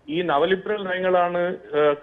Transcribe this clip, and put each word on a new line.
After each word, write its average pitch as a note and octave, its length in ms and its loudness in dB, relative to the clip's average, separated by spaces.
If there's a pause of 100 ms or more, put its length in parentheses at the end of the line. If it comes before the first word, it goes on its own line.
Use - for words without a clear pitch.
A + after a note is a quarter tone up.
ഈ D#3+ 120 -2
നവലിബറൽ F#3 640 0
നയങ്ങളാണ്, F3+ 720 0
ആ, D3 480 2